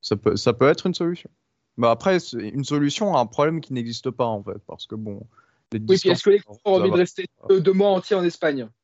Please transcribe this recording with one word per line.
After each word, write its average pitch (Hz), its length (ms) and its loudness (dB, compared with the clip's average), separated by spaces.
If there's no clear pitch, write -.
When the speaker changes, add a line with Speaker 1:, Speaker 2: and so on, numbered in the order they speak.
Speaker 1:
Ça - 120 -2
peut, 104 220 0
ça 117 160 0
peut 131 160 4
être 175 180 0
une 180 80 -2
solution. 175 340 -6
Mais 120 100 2
après, 175 320 2
c'est 107 300 -8
une 135 120 -6
solution 147 540 0
à 127 40 4
un 117 60 2
problème 156 340 0
qui - 120 -12
n'existe 120 400 -6
pas, 123 140 -2
en 110 140 -4
fait, 101 280 -12
parce - 180 -16
que, - 80 -14
bon, 107 260 -10
les 110 80 -4
Speaker 2:
Oui, 110 40 -10
puis 185 100 4
Speaker 1:
distances 185 180 2
Speaker 2:
est-ce 175 100 0
que 208 80 4
les 202 80 6
coureurs - 260 -8
ont 196 120 2
Speaker 1:
ça 180 40 4
Speaker 2:
envie 190 100 2
de 180 40 0
Speaker 1:
va. 175 60 4
Speaker 2:
rester 180 260 -4
deux, 190 120 4
deux 190 120 2
mois 202 160 4
entiers 190 260 0
en 185 80 0
Espagne ? 147 460 -2